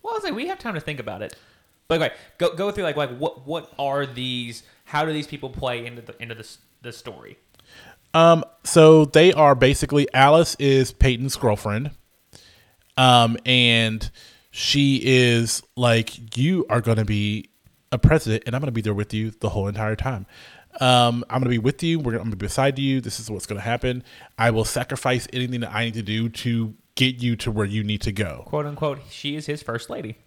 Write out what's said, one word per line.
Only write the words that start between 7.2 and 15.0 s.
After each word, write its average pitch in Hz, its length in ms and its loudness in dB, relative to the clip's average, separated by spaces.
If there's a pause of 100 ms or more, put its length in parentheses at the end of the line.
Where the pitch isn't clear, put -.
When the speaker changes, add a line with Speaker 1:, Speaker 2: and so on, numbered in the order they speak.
Speaker 2:
Um, 165 300 6 (200)
so 156 420 8
they 160 280 6
are 143 220 6
basically, 135 580 2
Alice 147 460 6
is 135 340 2
Peyton's 123 420 2
girlfriend, 110 560 -2 (1040)
um, 120 480 6
and 117 640 2 (420)
she 139 520 0